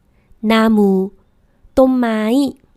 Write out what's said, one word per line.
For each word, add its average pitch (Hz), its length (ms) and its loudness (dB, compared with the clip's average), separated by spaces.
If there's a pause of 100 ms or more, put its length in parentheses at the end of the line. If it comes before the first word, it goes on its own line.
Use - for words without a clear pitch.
(420)
나무, 208 680 0 (640)
ต้นไม้ 254 800 0 (240)